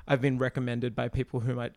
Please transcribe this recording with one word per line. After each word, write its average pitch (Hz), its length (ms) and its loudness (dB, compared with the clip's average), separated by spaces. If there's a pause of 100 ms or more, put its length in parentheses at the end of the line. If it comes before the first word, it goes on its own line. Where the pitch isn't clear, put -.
I've 139 140 4
been 131 160 4
recommended 123 560 0
by 120 140 -2
people 127 320 -2
whom 120 180 0
I 120 200 -6